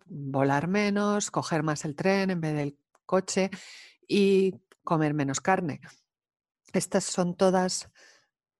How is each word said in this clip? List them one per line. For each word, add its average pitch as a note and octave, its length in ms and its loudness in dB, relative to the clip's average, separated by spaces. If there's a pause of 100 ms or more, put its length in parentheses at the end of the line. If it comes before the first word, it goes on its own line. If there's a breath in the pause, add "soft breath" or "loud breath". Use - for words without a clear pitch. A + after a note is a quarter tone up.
volar C#3 600 0
menos, G#3 600 0
coger D#3 320 -2
más D3+ 240 -2
el D3 100 -6
tren F#3+ 360 2
en F3 100 -2
vez D#3 140 -2
del D3 240 -4 (260)
coche F#3+ 460 0 (560 loud breath)
y F#3+ 540 4 (220)
comer D#3 300 0
menos C#3 280 -2
carne. F#3 400 0 (880 loud breath)
Estas F#3 320 -2
son F3 320 -2
todas, F#3 560 0 (680 soft breath)